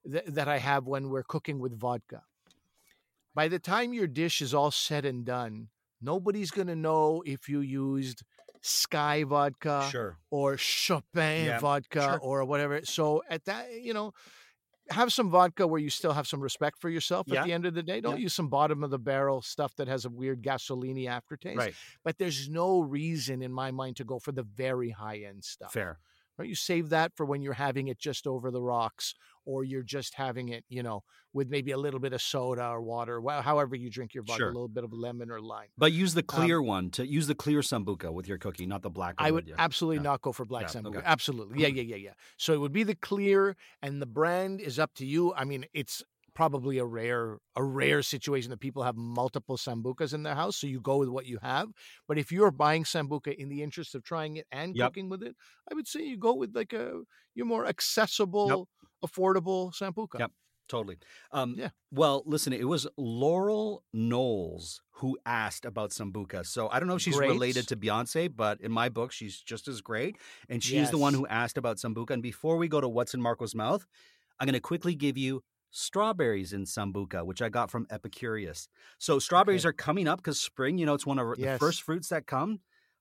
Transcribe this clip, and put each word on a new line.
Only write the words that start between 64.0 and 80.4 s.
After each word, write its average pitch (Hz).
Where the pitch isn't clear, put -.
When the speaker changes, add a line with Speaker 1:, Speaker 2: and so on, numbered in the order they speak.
Speaker 2:
who 131
asked 110
about 107
sambuca. 98
So 113
I 123
don't 180
know 180
if 175
she's 143
Speaker 1:
Great. 139
Speaker 2:
related 123
to 120
Beyonce, 117
but 107
in 113
my 117
book, 117
she's 104
just -
as 117
great. 123
And 120
she's 135
the 156
one 143
Speaker 1:
Yes. -
Speaker 2:
who 135
asked 117
about 117
sambuca. 117
And 120
before 156
we 170
go 151
to 127
What's 120
in 123
Marco's 117
Mouth, 131
I'm 135
gonna 131
quickly 175
give 139
you 131
strawberries 131
in 98
sambuca, 98
which 92
I 113
got 113
from 117
Epicurious. 107
So 143
strawberries 185
Speaker 1:
Okay. -
Speaker 2:
are 156
coming 175
up 175
'cause 147